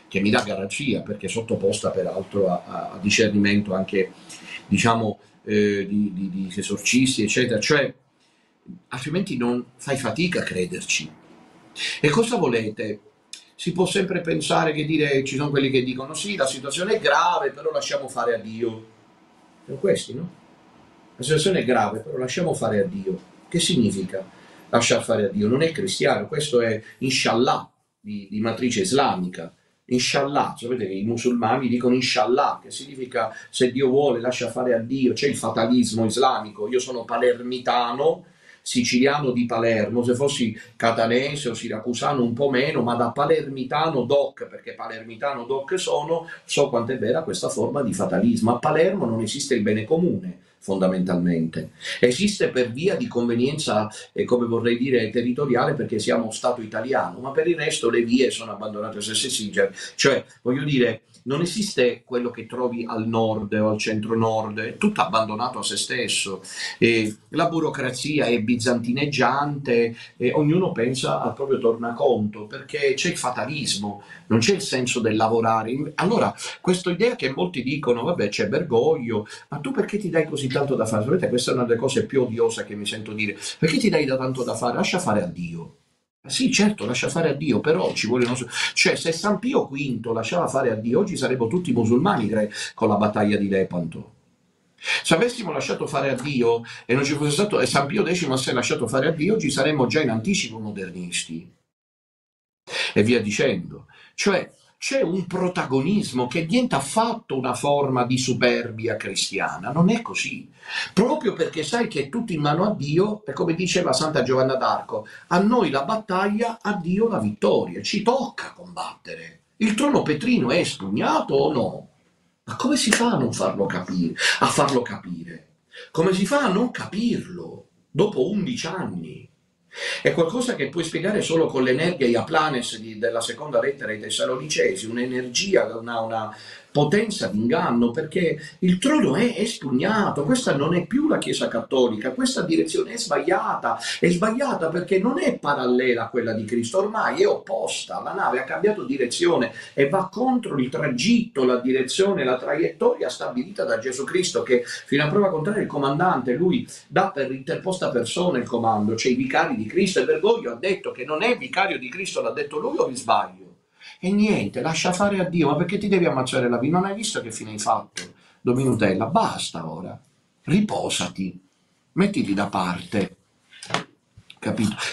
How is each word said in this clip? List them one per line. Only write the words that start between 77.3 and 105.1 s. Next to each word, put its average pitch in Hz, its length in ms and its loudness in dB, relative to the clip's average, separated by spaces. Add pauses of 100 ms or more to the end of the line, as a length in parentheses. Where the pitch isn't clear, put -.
molti 160 320 -4
dicono, 120 420 0
"Vabbè, 117 240 0
c'è 101 200 -2
Bergoglio", 113 760 2 (240)
ma 151 80 -8
tu 202 120 -6
perché 208 280 -2
ti 202 100 -4
dai 156 180 2
così 135 220 -2
tanto 131 280 0
da 110 100 0
fare? 107 180 0
Sapete, 139 240 2
questa 120 220 0
è 123 40 2
una 123 100 2
delle 117 140 2
cose 123 280 0
più 131 160 2
odiose 113 420 0
che 104 100 -10
mi 104 120 -6
sento 107 260 -8
dire. 104 240 -4 (220)
"Perché - 180 2
ti 220 140 4
dai 156 160 2
da 131 100 0
tanto 131 280 -2
da 113 100 -2
fare? 120 220 -2
Lascia 180 220 0
fare 104 240 2
a 87 40 -2
Dio". 82 500 -10 (520)
Sì, 247 240 2
certo, 208 340 2
lascia 123 220 -2
fare 160 220 0
a 135 40 0
Dio, 139 260 0
però 160 320 2
ci - 140 -4
vuole 120 200 2
uno 123 80 -2
s-, 127 120 -6 (280)
cioè, - 220 4
se 160 160 -2
San 208 260 0
Pio - 280 0
quinto 123 460 -4
lasciava 151 340 -2
fare 135 240 2
a 110 40 0
Dio, 117 260 2
oggi 180 160 0
saremmo 123 300 0
tutti 175 260 0
musulmani, 120 560 2
cre-, 107 240 0 (220)
con - 140 0
la 101 80 4
battaglia 104 400 2
di 101 120 0
Lepanto. 90 640 -2 (640)
Se - 380 0
avessimo 220 360 0
lasciato 139 360 -4
fare 139 240 -2
a 131 40 0
Dio 120 480 0 (240)
e 117 80 2
non 135 100 2
ci 147 100 0
fosse 147 180 0
stato, 175 280 2
e 127 60 2
San 143 200 2
Pio - 160 0
decimo 156 340 0
si 131 140 -2
è - 20 0
lasciato 127 340 0
fare 131 220 2
a - 20 2
Dio, 165 240 2
oggi 160 160 0
saremmo 139 360 2
già 131 140 2
in 139 100 2
anticipo 113 480 -2
modernisti. 90 920 -8 (1400)
E 104 80 4
via 117 180 4
dicendo. 104 640 -2 (280)
Cioè, - 360 0 (280)
c'è 269 240 -2
un 175 240 -2